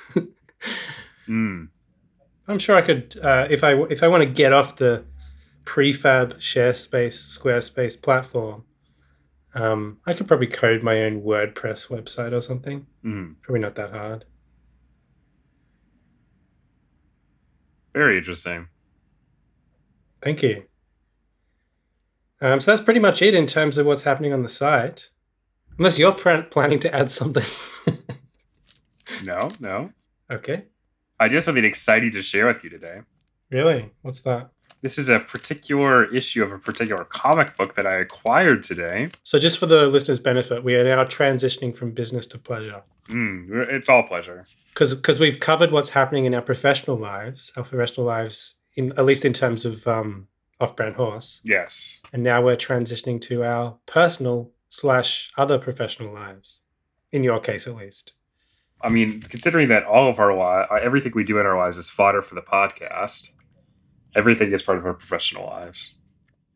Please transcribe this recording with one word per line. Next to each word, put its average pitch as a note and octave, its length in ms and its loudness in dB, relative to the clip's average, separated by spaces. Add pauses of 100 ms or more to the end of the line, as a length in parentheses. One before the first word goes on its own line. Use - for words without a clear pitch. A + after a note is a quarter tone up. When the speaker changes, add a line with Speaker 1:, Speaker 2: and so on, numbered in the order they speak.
(160)
Speaker 1:
<laughs> - 120 0 (1000)
Speaker 2:
Mm. G#2 400 -4 (800)
Speaker 1:
I'm G#3 120 -2
sure G3+ 180 6
I F3 40 8
could, D3 400 -2
uh, C3+ 280 2
if D3 160 2
I, D3 80 6 (100)
if D3 180 -4
I E3+ 60 6
wanna E3+ 180 6
get C3+ 280 4
off C#3 240 4
the A#2+ 260 2 (600)
prefab C#3 720 2
Sharespace, - 1000 -2
Squarespace A#2+ 640 -4
platform, A#2+ 640 -2 (880)
um, G#2+ 520 -4
I F3 80 -2
could F3 120 -6
probably B2+ 220 4
code A2+ 340 0
my A2+ 200 0
own G#2+ 200 -2
WordPress G#2+ 680 -4
website A#2+ 420 -8
or B2 80 -2
something. C3+ 480 -8 (160)
Speaker 2:
Mm. F#2+ 380 -8
Speaker 1:
Probably B2 180 -4
not G#2 160 -6
that G2+ 160 -10
hard. A2 340 -12 (3750)
Speaker 2:
Very C3 240 2
interesting. E2+ 520 -10 (1500)
Speaker 1:
Thank C#3+ 220 -2
you. G#2 200 0 (1800)
Um, C3+ 220 2
so G3+ 100 6
that's G#3+ 120 2
pretty A3+ 180 4
much G3 200 4
it G3 140 6
in D#3+ 100 4
terms D3+ 320 0
of D3 80 2
what's C#3+ 180 2
happening C#3+ 280 -2
on C3+ 120 -2
the A2+ 60 -6
site. C#3 600 -2 (680)
Unless E3 220 4
you're F#3 140 6
pr-, E3 360 2
planning D3 300 2
to C#3+ 160 -2
add C3+ 160 0
something. B2+ 320 -2 (420)
<laughs> - 80 0 (1300)
Speaker 2:
No, F#2+ 240 -4 (120)
no. A#2 300 -8 (380)
Speaker 1:
Okay. C3+ 360 -8 (540)
Speaker 2:
I A2+ 80 4
do A#2+ 80 2
have E3 80 2
something C3+ 200 -2
exciting A2 480 2
to G2+ 100 -8
share G2+ 260 0
with A#2 160 -2
you E2+ 60 -20
today. E2+ 320 -18 (500)
Speaker 1:
Really? C3 400 0 (100)
What's C3 200 -14
that? B2+ 280 -6 (320)
Speaker 2:
This C3+ 160 -6
is C#3 100 -4
a A#2 120 6
particular C#3 920 0
issue B2 300 -2
of G2 80 -2
a G2 60 -12
particular G#2+ 480 -6
comic D3+ 500 0
book - 200 -4
that G2 100 -2
I F#2+ 120 -2
acquired A#2+ 640 2
today. F2+ 460 -6 (140)
Speaker 1:
So - 160 0
just E3 200 2
for F3+ 60 0
the D#3+ 220 8
listeners' C#3 320 2
benefit, B2 440 -2
we B2 120 0
are B2 80 4
now C3 200 4
transitioning C3 720 -2
from A#2 160 -8
business A#2 360 -8
to - 100 -20
pleasure. G#2+ 440 -12 (280)
Speaker 2:
Mm, G#2 380 -6 (240)
it's C3+ 160 -4
all B2 160 6
pleasure. F2+ 440 -12 (260)
Speaker 1:
'Cause, C3+ 220 4
'cause C3+ 240 2
we've D3+ 200 2
covered D#3 320 2
what's D3 200 0
happening C3+ 340 2
in B2 80 0
our A#2+ 80 -2
professional C#3 560 0
lives, G#2+ 580 -12
our B2 80 -10
professional A#2+ 440 -4
lives, A2+ 480 -6 (200)
in, C3 180 -4
at C3+ 120 2
least C#3 180 4
in C3 100 2
terms A#2 300 -2
of, A2+ 240 -8
um, G#2+ 400 -4 (320)
Off - 160 -4
Brand A2 200 -6
Horse. A2+ 480 -6
Speaker 2:
Yes. - 580 -4 (100)
Speaker 1:
And A#2+ 120 -4
now B2 180 2
we're B2 160 4
transitioning A#2+ 640 -4
to A#2+ 220 -4
our A#2+ 420 -4
personal B2+ 640 0 (160)
slash - 720 -2
other C#3 220 2
professional A2+ 540 -10
lives, G2 480 -18 (500)
in C#3 120 0
your A#2 160 2
case G#2 280 -6
at A#2+ 80 -12
least. G2+ 380 -20 (720)
Speaker 2:
I A#2 40 -2
mean, A2 320 2
considering D#3 480 0
that G#2+ 160 4
all B2 240 6
of A2+ 100 0
our G2+ 140 6
li-, F#2 360 2
uh, G#2+ 120 0
everything B2 340 0
we A2 80 0
do G#2 160 0
in G2+ 60 2
our F#2+ 120 2
lives F2+ 200 0
is F2 120 -12
fodder G2 320 2
for - 140 -14
the F2 60 -12
podcast, - 880 -4 (840)
everything A2 380 2
is F#2+ 100 -2
part F#2 160 0
of F2 80 -8
our F2+ 80 -4
professional F#2+ 520 -8
lives. F#2 500 -12 (600)